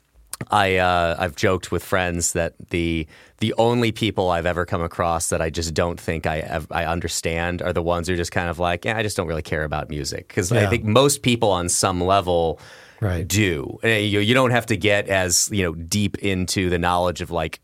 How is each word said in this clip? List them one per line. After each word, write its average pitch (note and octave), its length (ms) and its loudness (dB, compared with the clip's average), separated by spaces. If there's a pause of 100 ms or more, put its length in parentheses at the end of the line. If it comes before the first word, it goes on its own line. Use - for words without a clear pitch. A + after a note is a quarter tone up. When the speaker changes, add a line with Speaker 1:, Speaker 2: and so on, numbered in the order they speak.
(500)
Speaker 1:
I, G2 280 4
uh, F2 400 2
I've F2+ 180 -2
joked F#2 340 0
with F2 140 -2
friends F2 480 -2
that E2 220 -2 (160)
the, E2 360 0 (340)
the A2 180 0
only A#2 340 4
people G2 380 0
I've E2+ 160 0
ever F2 180 0
come F2+ 160 -2
across E2+ 480 -2
that E2 140 -2
I E2 80 -2
just D#2+ 240 -4
don't F2 260 -2
think E2 260 -4
I, D#2+ 440 -4
I E2 160 -2
understand E2+ 720 -4
are F2 140 -4
the F2 80 -2
ones E2+ 260 -2
who F#2 60 0
are - 20 -4
just E2+ 160 -4
kind F2+ 160 -2
of D#2+ 100 -6
like, F2 280 -2
"Yeah, A2+ 100 -2
I A2+ 60 -2
just G#2 160 -4
don't F#2 80 -2
really D#2+ 160 -4
care D#2 220 -4
about D2+ 260 -6
music." C#2+ 440 -8
'Cause F2+ 160 0
I A#2 120 4
Speaker 2:
Yeah. G2+ 80 2
Speaker 1:
think A#2+ 140 -2
most B2+ 380 4
people A#2 280 2
on F2 180 0
some F2+ 320 0
level F2 580 2 (440)
Speaker 2:
Right. F2 260 -2
Speaker 1:
do. F#2 560 0
Uh, A2+ 40 4
you, G#2 320 2
you G#2 120 2
don't B2+ 180 4
have A#2+ 160 2
to A2 120 0
get G2+ 300 2
as, F#2 440 0
you G2+ 100 0
know, E2+ 120 0
deep F2+ 440 -2
into F#2 520 0
the F2 80 0
knowledge F2+ 440 0
of, D#2 80 -10
like, E2 340 -4